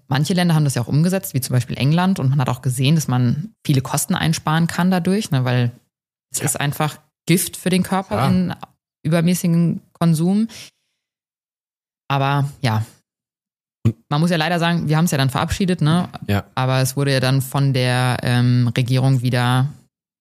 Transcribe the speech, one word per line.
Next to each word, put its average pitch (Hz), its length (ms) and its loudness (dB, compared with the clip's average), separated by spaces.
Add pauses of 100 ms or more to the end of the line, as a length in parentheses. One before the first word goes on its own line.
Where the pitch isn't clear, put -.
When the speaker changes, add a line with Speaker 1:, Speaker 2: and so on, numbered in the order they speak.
Speaker 1:
manche 147 260 0
Länder 175 200 2
haben 156 100 2
das 135 100 0
ja 120 80 -2
auch - 60 -8
umgesetzt, 180 460 0
wie 131 60 0
zum 127 140 -6
Beispiel 127 240 -2
England. 175 400 2
Und 131 120 0
man 143 100 2
hat - 80 0
auch - 140 -4
gesehen, 135 340 2
dass 151 120 -2
man 127 460 0 (120)
viele 135 140 4
Kosten 147 340 -4
einsparen 160 520 0
kann 175 240 0
dadurch, 185 400 0
ne, 131 140 0
weil 123 260 0 (640)
es - 80 -6
Speaker 2:
Ja. - 60 -10
Speaker 1:
ist - 140 -4
einfach 147 380 -4 (280)
Gift - 300 0
für - 140 -4
den 180 120 2
Körper 190 340 -4
Speaker 2:
Klar. 190 140 2
Speaker 1:
in 185 240 0 (500)
übermäßigem 170 760 0 (120)
Konsum. 170 560 0 (1600)
Aber 139 420 0 (100)
ja, 110 240 0 (1000)
Speaker 2:
Und 113 100 0 (120)
Speaker 1:
man 147 140 0
muss 175 80 2
ja 175 80 0
leider 170 200 0
sagen, 170 300 0
wir 151 80 2
haben's 170 140 2
ja - 80 -2
dann 135 100 2
verabschiedet, 175 540 -2
ne? 165 260 2 (180)
Speaker 2:
Ja. 101 180 0 (100)
Speaker 1:
Aber 131 260 0
es 131 160 -2
wurde 139 160 0
ja 131 80 2
dann 131 220 2
von 139 320 0
der, 127 480 0
ähm, 123 520 2
Regierung 131 460 2
wieder 127 480 0 (520)